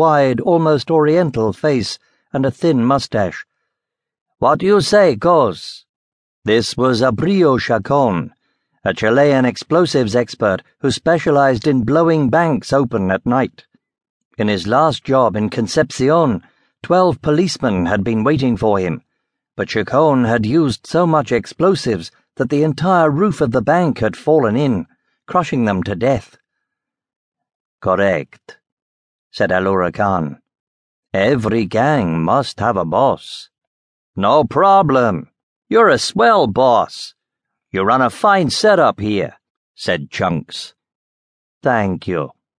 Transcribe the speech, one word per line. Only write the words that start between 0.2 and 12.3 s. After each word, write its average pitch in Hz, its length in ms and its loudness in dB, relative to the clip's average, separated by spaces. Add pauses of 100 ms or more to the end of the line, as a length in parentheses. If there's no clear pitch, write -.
almost 160 540 0
oriental 151 600 2
face 131 460 -4 (340)
and 135 140 -2
a 131 60 -2
thin 139 320 0
mustache. 117 600 -2 (920)
"What 147 240 2
you 196 180 2
say 180 360 2
goes." 135 640 0 (640)
This 110 300 0
was 123 240 0
Abrio 131 580 2
Chacon, 113 760 -2 (500)
a 98 80 0
Chilean 127 540 2
explosives 131 680 0
expert 110 480 -2 (180)
who 135 100 0
specialized 143 760 0
in 131 200 0
blowing 156 420 2
banks 156 420 0